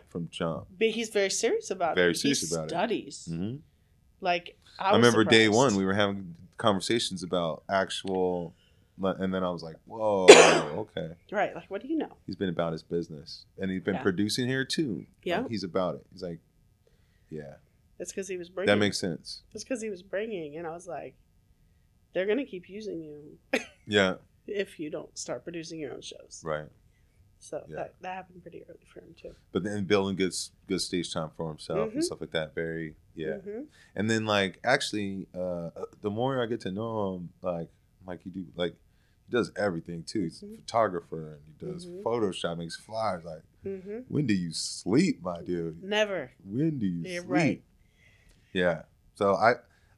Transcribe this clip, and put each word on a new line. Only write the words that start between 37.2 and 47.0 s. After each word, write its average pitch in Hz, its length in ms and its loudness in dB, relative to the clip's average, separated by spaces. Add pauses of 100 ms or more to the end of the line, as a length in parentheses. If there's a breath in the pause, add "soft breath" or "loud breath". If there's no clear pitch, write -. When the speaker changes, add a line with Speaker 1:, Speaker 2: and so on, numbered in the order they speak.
Speaker 1:
like, 85 280 -2 (380)
like, 87 160 -10
he 98 80 -14
do, 90 140 -8 (100)
like, 85 200 -2 (520)
he - 60 -14
does 113 240 2
everything 85 480 -2
too. - 200 -2
He's - 180 -6
a 202 40 -12
Speaker 2:
Mm-hmm. 220 100 -14
Speaker 1:
photographer 85 760 -2
and 73 100 -18 (160)
he 82 80 -10
does - 200 -10
Speaker 2:
Mm-hmm. 175 200 -8
Speaker 1:
Photoshop, 95 520 0
makes 82 180 -8
flyers. 107 480 -4
Like, 80 180 -12 (220)
Speaker 2:
Mm-hmm. 196 340 -8 (100)
Speaker 1:
when 139 180 0
do 104 80 4
you 87 180 0
sleep, 123 680 0
my 85 200 -4
dude? 85 400 -4
Speaker 2:
Never. 196 500 -2 (120)
Speaker 1:
When 139 340 -2
do 104 80 0
you 87 160 -2